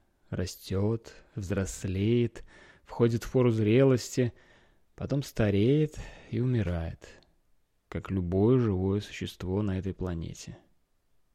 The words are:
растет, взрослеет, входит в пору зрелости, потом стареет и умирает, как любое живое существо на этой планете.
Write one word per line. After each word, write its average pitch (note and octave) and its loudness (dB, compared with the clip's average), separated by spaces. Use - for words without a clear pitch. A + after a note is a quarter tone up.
растет, G2 -4
взрослеет, G2+ -2
входит A#2 0
в - -8
пору B2 4
зрелости, A#2+ 4
потом C#3 -4
стареет A#2 2
и A2+ -4
умирает, F2+ -2
как - -8
любое F#2+ 4
живое G2 0
существо F#2+ -6
на F#2+ -2
этой F#2 -6
планете. E2 -8